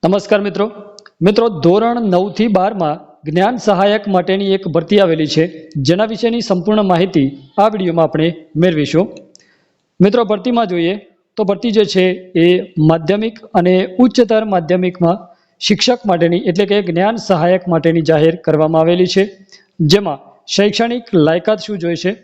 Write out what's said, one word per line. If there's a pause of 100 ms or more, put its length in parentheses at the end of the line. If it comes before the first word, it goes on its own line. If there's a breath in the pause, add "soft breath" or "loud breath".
નમસ્કાર
મિત્રો. (560)
મિત્રો,
ધોરણ
નવ
થી
બારમાં (240)
જ્ઞાન
સહાયક
માટેની
એક
ભરતી
આવેલી
છે, (340)
જેના
વિશેની
સંપૂર્ણ
માહિતી (300)
આ
વીડિયોમાં
આપણે (280)
મેળવીશું. (920 soft breath)
મિત્રો,
ભરતીમાં
જોઈએ (440)
તો
ભરતી
જે
છે (300)
એ (320)
માધ્યમિક (180)
અને
ઉચ્ચતર
માધ્યમિકમાં (420 soft breath)
શિક્ષક
માટેની
એટલે
કે
જ્ઞાન
સહાયક
માટેની
જાહેર
કરવામાં
આવેલી
છે, (560 soft breath)
જેમાં (300)
શૈક્ષણિક (100)
લાયકાત
શું
જોઈશે? (120)